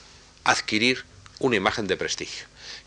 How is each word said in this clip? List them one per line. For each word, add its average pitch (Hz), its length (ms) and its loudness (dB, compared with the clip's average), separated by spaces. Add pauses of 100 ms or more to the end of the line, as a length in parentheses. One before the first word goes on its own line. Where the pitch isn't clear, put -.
(440)
adquirir 110 600 2 (340)
una 123 180 2
imagen 101 300 0
de 90 100 0
prestigio. - 480 -6 (420)